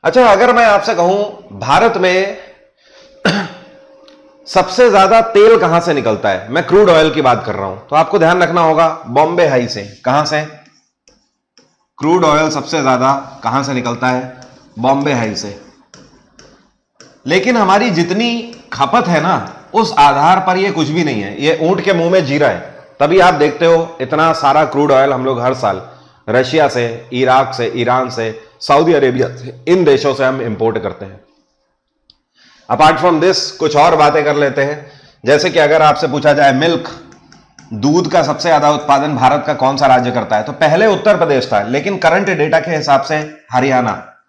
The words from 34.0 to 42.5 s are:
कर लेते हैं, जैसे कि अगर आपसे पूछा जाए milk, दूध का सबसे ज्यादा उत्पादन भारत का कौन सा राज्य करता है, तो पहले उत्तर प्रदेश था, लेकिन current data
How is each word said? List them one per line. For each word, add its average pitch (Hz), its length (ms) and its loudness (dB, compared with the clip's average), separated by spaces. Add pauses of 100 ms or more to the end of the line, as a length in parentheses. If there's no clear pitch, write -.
कर 147 120 0
लेते 139 280 -2
हैं, 147 280 -8 (340)
जैसे 147 240 2
कि 156 100 0
अगर 156 220 2
आपसे 151 260 2
पूछा 143 260 0
जाए 139 200 4
milk, 160 520 -4 (680)
दूध 147 380 -2
का 170 120 2
सबसे 151 260 -4
ज्यादा 147 220 2
उत्पादन 143 440 -2
भारत 131 320 2
का 151 60 -2
कौन 131 240 -2
सा 143 80 0
राज्य 123 260 2
करता 113 240 -4
है, 107 80 -2
तो - 80 -8
पहले 165 360 2
उत्तर 208 300 2
प्रदेश 147 360 0
था, 101 80 0
लेकिन 139 360 -4
current 190 320 0
data 156 300 0